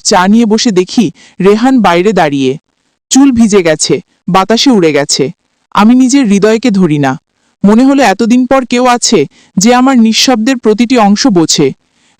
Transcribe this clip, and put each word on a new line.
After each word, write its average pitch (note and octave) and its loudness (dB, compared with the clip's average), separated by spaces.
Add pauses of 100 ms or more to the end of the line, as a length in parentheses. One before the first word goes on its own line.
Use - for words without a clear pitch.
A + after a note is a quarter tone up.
চা F#3 0
নিয়ে A3+ 2
বসে A3 0
দেখি F#3 -2 (300)
রেহান A3 2
বাইরে F3+ 0
দাঁড়িয়ে। C#3+ -2 (520)
চুল C4+ 2
ভিজে G#3+ 2
গেছে, D#3 -2 (280)
বাতাসে F#3+ 0
উড়ে E3+ 2
গেছে। C#3+ -2 (400)
আমি A3 2
নিজের C4 2
হৃদয়কে G#3+ 0
ধরি F3+ 0
না। C#3 -4 (440)
মনে A3 2
হলো C#4 2
এতদিন B3 0
পর C4+ 0
কেউ B3 -2
আছে A#3 0 (300)
যে A3+ 2
আমার B3+ 2
নিঃশব্দের A3+ 0
প্রতিটি A#3 -2
অংশ G#3 0
বোঝে। D#3+ 0 (480)